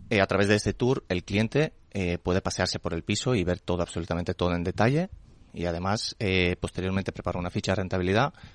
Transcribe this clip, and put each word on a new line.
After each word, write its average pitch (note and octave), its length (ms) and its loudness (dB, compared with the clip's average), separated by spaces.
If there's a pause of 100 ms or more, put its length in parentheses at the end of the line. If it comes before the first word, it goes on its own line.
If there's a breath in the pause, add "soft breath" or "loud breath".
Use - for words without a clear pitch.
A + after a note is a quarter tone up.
eh, G#2+ 140 4
a G2 40 4
través G2 220 4
de G#2 60 6
este G#2 180 2
tour B2+ 380 0
el F2+ 140 -2
cliente, A2+ 500 0 (160)
eh, F2 260 0
puede F2+ 240 0
pasearse - 380 -2
por E2+ 160 -6
el E2 80 -4
piso B2 320 0
y F#2 100 2
ver F2 160 -2
todo, F2+ 220 -2
absolutamente E2+ 500 -4
todo F2 220 0
en F2 100 -2
detalle, B2 460 0 (420)
y E2+ 140 -6
además, G2 520 -2
eh, F#2 400 2
posteriormente F#2+ 540 -4
preparo - 260 -4
una F2+ 120 -6
ficha G2+ 220 -2
de F#2+ 100 0
rentabilidad F#2+ 500 2 (220 loud breath)